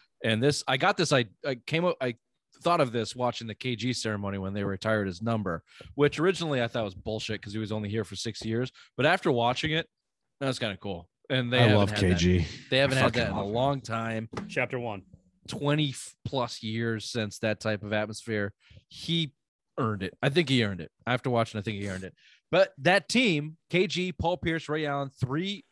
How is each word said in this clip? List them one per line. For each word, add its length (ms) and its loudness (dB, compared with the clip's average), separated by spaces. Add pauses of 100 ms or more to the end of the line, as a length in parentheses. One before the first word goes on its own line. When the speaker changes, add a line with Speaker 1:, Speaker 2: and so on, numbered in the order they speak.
(240)
Speaker 1:
And 200 2
this, 240 2
I 80 2
got 220 2
this, 160 2
I, 120 4 (200)
I 100 -2
came 300 -2
up, 160 2
I 140 -2 (460)
thought 200 4
of 100 2
this 240 -2
watching 320 -2
the 80 -8
K 200 -4
G 180 -2
ceremony 440 -4
when 160 -4
they 100 -2
retired 440 0
his 140 -6
number, 420 -2 (320)
which 240 2
originally 420 0
I 60 0
thought 160 -2
was 100 -4
bullshit 480 -6
'cause 120 -14
he 60 -4
was 120 -4
only 160 -4
here 160 -2
for 140 -10
six 260 -8
years. 260 -2 (280)
But 80 2
after 260 4
watching 400 2
it, 160 -2 (540)
that 60 -2
was 120 -2
kinda 160 -2
cool. 320 -8 (220)
And 240 0
they 60 6
Speaker 2:
I 20 10
Speaker 1:
haven't 160 8
Speaker 2:
love 140 6
Speaker 1:
had 80 0
that. 100 4
Speaker 2:
K 60 6
G. 300 4 (240)
Speaker 1:
They 100 4
haven't 180 4
Speaker 2:
I 40 4
Speaker 1:
had 120 4
that 60 2
Speaker 2:
fucking 120 0
Speaker 1:
in 60 -4
a 20 -2
Speaker 2:
love 80 -4
him. 60 -4
Speaker 1:
long 280 0
time. 480 -4 (200)
Speaker 3:
Chapter 300 -2
one. 240 -8 (440)
Speaker 1:
Twenty 480 0 (300)
plus 380 -4
years 460 -2
since 300 -6
that 220 -2
type 220 -2
of 100 -4
atmosphere. 600 -2 (360)
He 420 -2 (460)
earned 260 -2
it. 180 -8
I 60 2
think 220 2
he 160 4
earned 160 -4
it. 100 -14 (140)
After 240 0
watching, 300 0
I 20 -6
think 180 -6
he 80 -6
earned 160 -6
it. 100 -14 (360)
But 280 4
that 320 4
team, 480 2 (120)
K 180 4
G, 260 -2
Paul 240 0
Pierce, 320 -4
Ray 160 -2
Allen, 240 -4
three, 640 -4